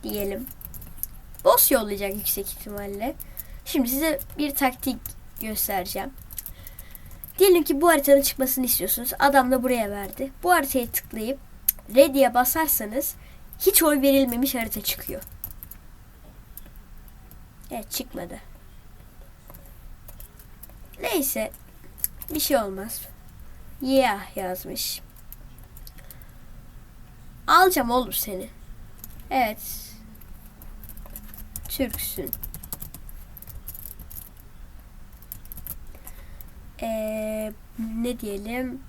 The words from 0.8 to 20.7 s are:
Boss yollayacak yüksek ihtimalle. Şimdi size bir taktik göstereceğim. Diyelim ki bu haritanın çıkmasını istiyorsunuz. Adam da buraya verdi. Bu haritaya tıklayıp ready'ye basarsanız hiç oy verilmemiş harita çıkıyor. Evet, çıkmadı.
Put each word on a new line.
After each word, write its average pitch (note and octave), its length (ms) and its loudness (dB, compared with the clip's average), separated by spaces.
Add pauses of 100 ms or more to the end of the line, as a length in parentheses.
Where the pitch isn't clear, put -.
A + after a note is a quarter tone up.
Boss A#4+ 280 8
yollayacak G3+ 440 2
yüksek G3+ 320 -4
ihtimalle. G3+ 680 -6 (500)
Şimdi B3+ 240 2
size C#4+ 300 2 (180)
bir D4 180 0
taktik C4 420 0 (440)
göstereceğim. G3 720 -2 (1300)
Diyelim F4+ 240 10
ki C#4+ 180 2
bu E4+ 80 10
haritanın C#4 320 8
çıkmasını C4 440 0
istiyorsunuz. A#3 540 2
Adam C4+ 320 6
da B3+ 120 4
buraya A#3 280 2
verdi. G3+ 400 -6 (120)
Bu F4+ 80 6
haritaya C4+ 400 4
tıklayıp A3 480 -4 (560)
ready'ye C4+ 380 10
basarsanız B3 800 2 (440)
hiç F#4+ 240 6
oy D4 180 6
verilmemiş C4+ 540 6
harita A3 280 -2
çıkıyor. - 380 -4 (2500)
Evet, A3+ 200 -10
çıkmadı. - 480 -8 (2500)